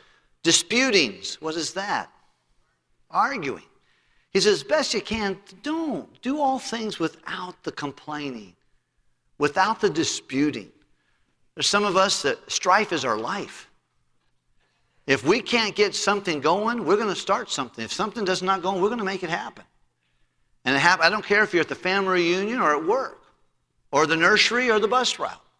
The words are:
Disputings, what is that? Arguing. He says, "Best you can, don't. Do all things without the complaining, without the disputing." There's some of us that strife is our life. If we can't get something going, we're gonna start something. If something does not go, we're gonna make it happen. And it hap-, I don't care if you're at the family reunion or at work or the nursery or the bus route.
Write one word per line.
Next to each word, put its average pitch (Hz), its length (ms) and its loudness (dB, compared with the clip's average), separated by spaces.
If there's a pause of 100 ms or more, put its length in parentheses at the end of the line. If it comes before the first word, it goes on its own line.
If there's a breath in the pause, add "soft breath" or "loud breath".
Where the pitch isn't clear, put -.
(440 soft breath)
Disputings, 190 920 2
what 156 200 -8
is 160 200 -6
that? 185 360 -6 (1000)
Arguing. 180 540 -2 (680)
He 190 100 2
says, 180 200 4
"Best 285 320 0
you 220 60 -2
can, 202 400 -4 (240)
don't. 302 580 -6
Do 294 200 -4
all 269 180 0
things 220 400 -8
without 180 640 -6
the 156 80 -6
complaining, 139 880 -10 (800)
without 185 420 2
the 208 100 4
disputing." 143 800 -2 (840)
There's 156 140 -4
some 208 160 2
of 190 140 2
us 190 240 2
that 135 280 -4
strife 202 440 2
is 143 100 -2
our 117 140 0
life. 160 520 -8 (1400)
If 135 200 2
we 214 160 4
can't 226 340 -2
get 202 180 2
something 196 460 -2
going, 208 460 0
we're 175 100 4
gonna 214 180 -2
start 190 380 -2
something. 120 320 -6
If 110 80 -8
something 208 320 -4
does 180 180 0
not 190 200 0
go, 185 200 -2
we're 208 80 2
gonna 226 140 -2
make 190 180 -4
it 170 80 -6
happen. 208 360 -8 (960)
And 135 140 2
it - 20 2
hap-, 170 220 4
I 165 80 6
don't 208 160 0
care 208 180 4
if 196 100 -2
you're 175 60 4
at 151 80 2
the 135 80 -6
family 185 560 0
reunion 208 300 -2
or 156 120 4
at 156 120 0
work 240 360 -2 (720)
or 151 160 4
the 160 80 2
nursery 214 560 4
or 214 80 4
the 214 80 2
bus 247 320 0
route. - 220 -8 (180)